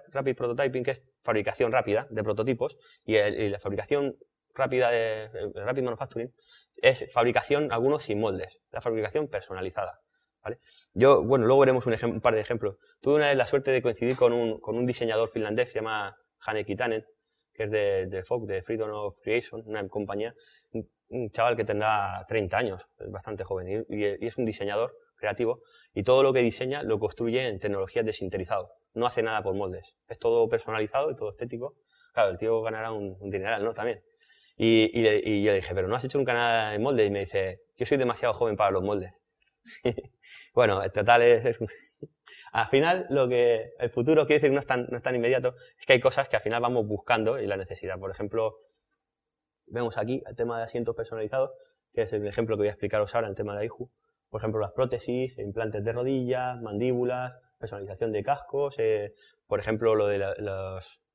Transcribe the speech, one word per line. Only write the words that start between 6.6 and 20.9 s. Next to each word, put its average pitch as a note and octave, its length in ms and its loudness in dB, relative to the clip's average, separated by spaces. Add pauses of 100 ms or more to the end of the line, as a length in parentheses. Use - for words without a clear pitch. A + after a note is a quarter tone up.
es - 360 2
fabricación, B2 600 2
algunos C3 320 0
sin G#2 140 -4
moldes, G2 400 -4 (120)
la A#2+ 100 -8
fabricación A2+ 480 -2
personalizada, F#2+ 720 -8 (420)
¿vale? - 180 -10 (340)
Yo, B2 280 8
bueno, A#2+ 220 2
luego C3 160 6
veremos C3 240 4
un B2 80 0
ejem-, A2+ 200 -2
un A2 100 -6
par A#2 120 4
de A2 60 0
ejemplos. G#2 380 -4 (240)
Tuve C#3+ 140 4
una D3+ 100 4
vez C#3+ 100 4
la B2 100 2
suerte C#3 240 0
de B2+ 120 2
coincidir B2 340 0
con A#2+ 160 6
un, A#2 280 0
con A2 180 -4
un B2 80 0
diseñador A2+ 420 0
finlandés A2 380 -2
que - 60 -12
se - 80 -4
llama A2 360 -6 (240)
Hanne G#2+ 240 -4
Kitanen, A2 400 -2 (480)
que A2 120 -6
es G#2 60 -6
de, G2+ 360 0
de F#2 160 -6
foc, A#2 220 -4
de F#2+ 180 -4
Freedom A2 280 -4
of G#2 320 -8
Creation, A2+ 420 -4
una G#2+ 240 -8
compañía, G#2 460 -6 (380)
un, A2 140 -8 (220)